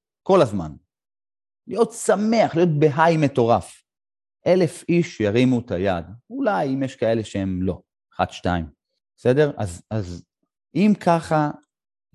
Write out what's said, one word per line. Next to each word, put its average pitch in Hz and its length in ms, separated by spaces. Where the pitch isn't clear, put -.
כל 185 200
הזמן?" 95 300
להיות 226 260
שמח, 208 600
להיות 170 240
בהיי 156 380
מטורף. 117 680
אלף 180 420
איש 170 320
ירימו 120 400
את - 100
היד. 90 340
אולי 208 440
אם 135 80
יש 131 140
כאלה 113 280
שהם 95 380
לא, 90 200
אחד, 92 160
שתיים. 90 360
בסדר? 139 400
אז, 92 340
אז 90 340
אם 202 260
ככה, 160 500